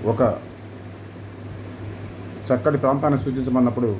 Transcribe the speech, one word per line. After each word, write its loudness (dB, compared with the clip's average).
ఒక 4
చక్కటి 4
ప్రాంతాన్ని 4
సూచించమన్నప్పుడు 2